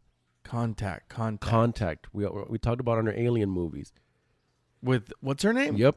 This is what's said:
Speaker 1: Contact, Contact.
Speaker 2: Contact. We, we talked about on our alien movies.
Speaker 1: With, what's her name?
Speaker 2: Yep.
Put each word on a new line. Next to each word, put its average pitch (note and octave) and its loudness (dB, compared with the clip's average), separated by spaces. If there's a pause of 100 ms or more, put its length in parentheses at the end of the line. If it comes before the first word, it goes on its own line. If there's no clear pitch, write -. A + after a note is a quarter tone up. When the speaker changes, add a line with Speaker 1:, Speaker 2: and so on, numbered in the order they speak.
(440)
Speaker 1:
Contact, A2+ -6
Contact. A2 -6
Speaker 2:
Contact. A2+ 2
We, G2+ -2 (220)
we A2+ -4
talked A#2+ 0
about A#2 0
on A2 2
our G#2 0
alien A#2 2
movies. E2 -4 (880)
Speaker 1:
With, B2 0
what's C3+ -2
her G#3+ 4
name? C4+ 0
Speaker 2:
Yep. C3 6